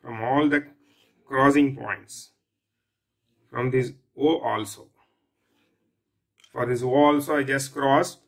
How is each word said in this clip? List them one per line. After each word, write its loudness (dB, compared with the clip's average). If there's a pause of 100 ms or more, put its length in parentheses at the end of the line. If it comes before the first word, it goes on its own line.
from -12
all 0
the -2 (600)
crossing 2
points, -12 (1200)
from -4
this 0 (260)
O 2
also. -6 (1700)
For -4
this -4
O -2
also 2
I 0
just -4
crossed. 2